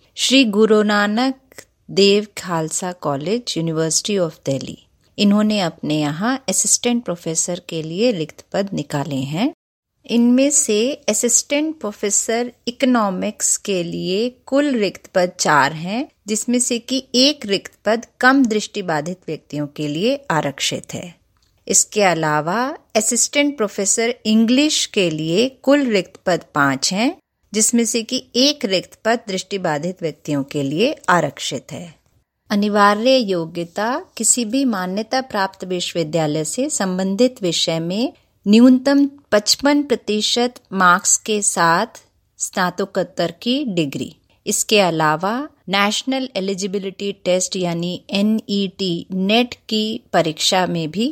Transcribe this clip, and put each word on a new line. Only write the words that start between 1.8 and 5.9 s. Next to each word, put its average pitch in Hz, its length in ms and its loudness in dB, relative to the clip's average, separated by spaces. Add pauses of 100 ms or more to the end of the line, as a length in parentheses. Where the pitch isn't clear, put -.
देव 196 380 4 (100)
खालसा 175 540 -4 (100)
कॉलेज, 156 560 -4
University 165 640 -2
of 160 180 -4 (120)
Delhi, 135 260 -6 (420)
इन्होंने 208 440 2
अपने 156 380 -4